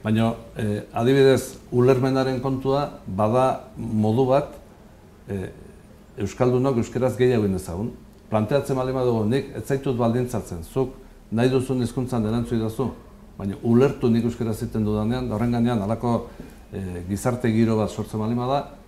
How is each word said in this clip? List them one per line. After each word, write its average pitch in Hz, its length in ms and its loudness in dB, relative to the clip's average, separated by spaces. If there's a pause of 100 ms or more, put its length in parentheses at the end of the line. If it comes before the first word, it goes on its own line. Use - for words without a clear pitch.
Baina, 113 300 2 (220)
eh, 104 360 -4
adibidez, 131 640 4 (160)
ulermenaren 131 680 2
kontua 135 680 -2
bada 113 720 0
modu 110 520 2
bat, 143 220 2 (760)
eh, 98 200 -6 (720)
euskaldunok 127 580 0
euskeraz 117 400 -2
gehiago 120 280 2
egin 95 120 0
dezagun. 87 360 -6 (360)
Planteatzen 131 480 0
baldin 131 180 -2
badugu, 120 300 2
nik 135 320 -2
ez 117 80 -10
zaitut 135 320 -2
baldintzatzen, 117 680 -2
zuk 131 300 -4 (380)
nahi 117 180 2
duzun 127 340 0
hizkuntzan 117 440 -2
erantzu 117 300 -2
idazu, 110 340 -2 (480)
baina 95 240 -6
ulertu 123 480 4
nik 113 140 4
euskaraz 110 380 -4
egiten 110 220 -2
dudanean, 107 440 -2
da 107 80 -4
horren 120 160 0
gainean 120 280 2
halako, 110 480 -2 (440)
eh, 90 360 -8
gizarte 113 420 0
giro 113 260 4
bat 104 140 0
sortzen 107 300 -6
baldin 117 160 -2
bada 131 400 -4 (120)